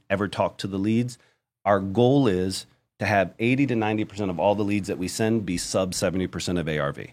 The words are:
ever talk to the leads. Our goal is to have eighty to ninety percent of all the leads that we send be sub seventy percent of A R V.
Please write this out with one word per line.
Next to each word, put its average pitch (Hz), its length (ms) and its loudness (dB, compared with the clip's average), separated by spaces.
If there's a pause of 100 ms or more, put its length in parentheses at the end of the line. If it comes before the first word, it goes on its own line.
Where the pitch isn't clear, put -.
ever 101 180 0
talk 92 320 -2
to - 80 -8
the 95 120 -6
leads. 113 380 0 (480)
Our 101 140 4
goal 120 480 4
is 92 400 0 (340)
to 104 60 -2
have 98 340 2
eighty 131 260 2
to 123 80 -2
ninety 107 300 0
percent 101 260 -4
of 87 80 -4
all 98 160 4
the 104 80 -2
leads 101 260 0
that 95 100 -4
we 90 100 -4
send 110 360 0
be 87 140 -2
sub 95 360 -2
seventy 92 340 -2
percent 90 300 -6
of 80 100 -2
A 78 100 -2
R 71 140 -2
V. - 200 -16